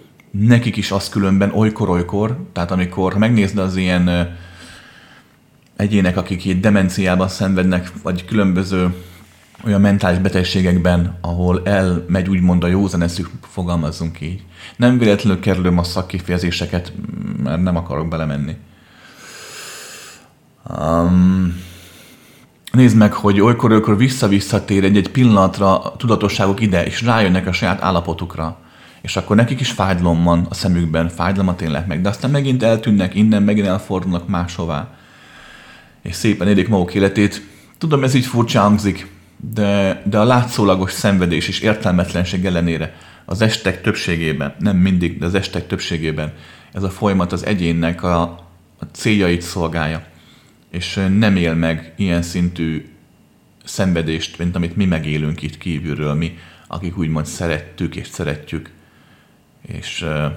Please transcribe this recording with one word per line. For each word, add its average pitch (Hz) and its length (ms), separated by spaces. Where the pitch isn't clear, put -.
Nekik 113 440
is 101 160
az 98 180
különben 98 420
olykor-olykor, 104 1000
tehát 90 180
amikor, 92 420
ha 101 60
megnézed 107 380
az 92 180
ilyen, 90 320
ö, 87 140
egyének, 98 420
akik 90 280
így 92 140
demenciában 95 680
szenvednek, 92 640
vagy 90 220
különböző 92 720
olyan 101 160
mentális 98 380
betegségekben, 90 1000
ahol 90 440
elmegy 92 640
úgymond 90 340
a 87 40
józan 90 340
eszük, 85 280
fogalmazzunk 85 800
így. 87 220
Nem 123 220
véletlenül 101 420
kerülöm 90 380
a 87 60
szakkifejezéseket, 90 1080
mert 78 180
nem 90 140
akarok 82 320
belemenni. 78 500
Öm, 87 920
nézd 120 260
meg, 107 160
hogy 101 280
olykor-olykor 110 560
vissza-visszatér 101 840
egy-egy 95 260
pillanatra 98 720
a - 160
tudatosságok 101 680
ide, 92 240
és - 160
rájönnek 98 460
a 92 40
saját 92 300
állapotukra. 85 760
És - 140
akkor 98 200
nekik 120 240
is 120 120
fájdalom 87 520
van 85 260
a - 40
szemükben, 85 560
fájdalmat 95 520
élnek 80 260
meg, 85 140
de 98 80
aztán 135 220
megint 135 320
eltűnnek 107 520
innen, 107 280
megint 104 240
elfordulnak 92 600
máshová. 87 600
És 87 140
szépen 101 320
élik 98 220
maguk 92 240
életét. 98 480
Tudom, 147 260
ez 131 100
így 127 120
furcsa 117 360
hangzik, 101 500
de, 101 520
de 104 140
a 107 40
látszólagos 110 680
szenvedés 90 560
és 98 120
értelmetlenség 90 840
ellenére 85 500
az 95 160
estek 104 400
többségében, 80 760
nem 95 180
mindig, 90 420
de 85 60
az 90 100
estek 90 320
többségében 78 640
ez 98 100
a 95 60
folyamat 95 420
az 92 140
egyénnek 85 580
a, 87 180
a - 120
céljait 92 500
szolgálja. 80 720
És, - 220
ö, 98 100
nem 101 280
él 85 180
meg 82 420
ilyen 87 260
szintű 85 680
szenvedést, 82 720
mint 87 180
amit 85 200
mi 101 100
megélünk 76 560
itt 76 160
kívülről, 76 560
mi, 82 240
akik 87 300
úgymond 78 280
szerettük 82 680
és 80 120
szeretjük, - 640
és, - 400
ö, 76 240